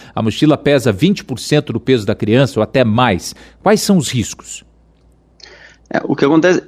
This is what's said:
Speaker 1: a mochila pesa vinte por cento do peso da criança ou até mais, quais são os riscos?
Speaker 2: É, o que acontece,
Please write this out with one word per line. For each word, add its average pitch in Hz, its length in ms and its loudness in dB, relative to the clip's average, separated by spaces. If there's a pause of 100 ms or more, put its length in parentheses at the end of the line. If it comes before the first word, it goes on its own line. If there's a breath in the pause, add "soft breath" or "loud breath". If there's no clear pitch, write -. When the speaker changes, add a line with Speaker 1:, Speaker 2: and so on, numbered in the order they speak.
(140 loud breath)
Speaker 1:
a 107 80 -4
mochila 131 340 2
pesa 131 360 0
vinte 170 340 0
por 123 140 -10
cento - 340 -2
do 113 60 -4
peso 123 260 0
da 107 80 -2
criança 113 460 0
ou 107 40 2
até 127 200 0
mais, 110 500 0 (300 loud breath)
quais 208 180 2
são 196 160 2
os 139 140 -2
riscos? - 520 -8 (1300 loud breath)
Speaker 2:
É, - 140 -4
o - 120 -4
que 147 80 -2
acontece, 160 440 2